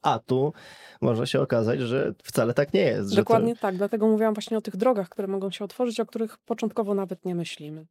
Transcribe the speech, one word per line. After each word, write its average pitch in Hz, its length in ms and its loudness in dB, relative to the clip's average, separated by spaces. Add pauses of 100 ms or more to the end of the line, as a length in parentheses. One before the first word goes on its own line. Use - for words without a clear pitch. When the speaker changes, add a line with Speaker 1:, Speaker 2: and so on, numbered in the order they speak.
Speaker 1:
a 131 180 2
tu 135 340 0 (480)
może 120 260 0
się 135 140 2
okazać, 120 380 2
że 127 340 -2 (100)
wcale 120 300 0
tak 143 200 0
nie 196 80 4
jest, 110 280 0
że 196 60 2
to 202 60 6
Speaker 2:
Dokładnie 226 340 4
tak, 196 220 -4
dlatego 208 300 0
mówiłam 220 260 4
właśnie 208 240 -4
o 208 40 -2
tych 196 160 -8
drogach, 208 320 2
które 196 180 -8
mogą 196 240 -4
się 208 140 -8
otworzyć, 240 340 -4
o 220 60 0
których 220 320 -6
początkowo 214 560 -2
nawet 190 320 -4
nie 180 100 -2
myślimy, 156 560 -8